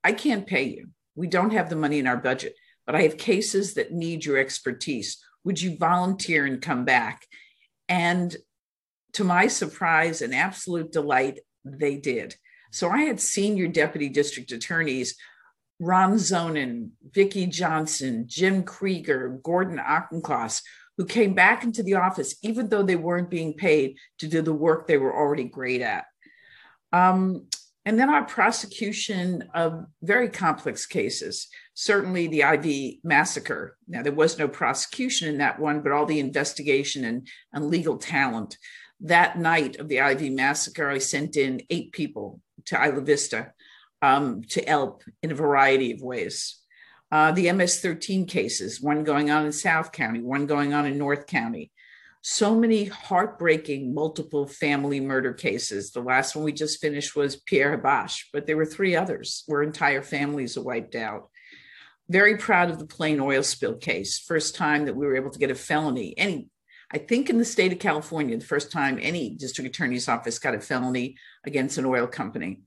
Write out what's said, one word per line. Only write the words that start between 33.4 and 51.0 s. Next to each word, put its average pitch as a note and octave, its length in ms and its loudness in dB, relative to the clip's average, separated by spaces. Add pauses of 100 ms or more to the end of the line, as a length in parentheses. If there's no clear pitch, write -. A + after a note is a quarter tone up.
Now, A#2+ 140 -8
there C#3+ 100 0
was D#3 280 4
no D3 80 2
prosecution D#3 840 -2
in D3+ 80 -2
that C#3 220 0
one, D3+ 220 0
but D3 100 0
all D3 160 2
the D#3 120 0
investigation C#3 840 0
and, A#2+ 220 -4 (260)
and D3 140 -4
legal D#3+ 300 0
talent. A#2 600 -2 (440)
That E3+ 360 4
night E3 380 0
of D3+ 140 -12
the C3 120 0
ivy C#3 300 2
massacre, C#3 580 -2
I C#3 80 -2
sent D3 400 -2
in C3 320 0
eight E3+ 220 -4
people G#2 480 -8 (260)
to - 160 0
Isla C#3+ 200 2
Vista, C3+ 500 0 (500)
um, C3+ 480 4
to E3+ 120 -2
help C#3+ 420 0 (180)
in D#3+ 100 -6
a C#3 40 -4
variety C3+ 560 4
of A#2+ 100 -10
ways. B2 600 -8 (500)
Uh, D#3 200 6
the F3 180 4
M F#3 120 4
S - 200 2
thirteen F#3 440 -2
cases, - 560 -4
one D3 220 0
going D3 260 2
on D3+ 160 2
in D3+ 60 -2
South D#3+ 400 0
County, A#2 300 -4
one C3+ 260 -2
going C#3+ 260 0
on D3 120 0
in C#3 120 -2
North C#3+ 300 -2